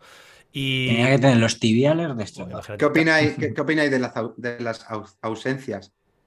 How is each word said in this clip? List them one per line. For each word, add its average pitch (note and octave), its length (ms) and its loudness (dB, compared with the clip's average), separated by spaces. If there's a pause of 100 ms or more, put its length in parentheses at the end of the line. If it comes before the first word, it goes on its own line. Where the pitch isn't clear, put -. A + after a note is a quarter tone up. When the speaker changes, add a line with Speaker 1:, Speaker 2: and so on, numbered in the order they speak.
(520)
Speaker 1:
Y C3 380 -2
Speaker 2:
Tenía A#2+ 220 2
que C3+ 80 4
tener B2+ 180 6
los A2+ 200 2
tibiales C#3+ 520 2
de C3+ 40 -6
Speaker 1:
Bueno, G2 380 -10
imagínate. G#2 260 -12
Speaker 3:
¿Qué D3 80 0
opináis, D#3 540 2
qué, A#2 140 -4
qué D3+ 80 -6
opináis D3 280 0
de C3 100 2
las B2 160 -4
au-, A#2 200 -6
de A#2+ 240 -8
las A#2 320 -8
aus-, G#2+ 300 -10
ausencias? A2+ 720 -6 (340)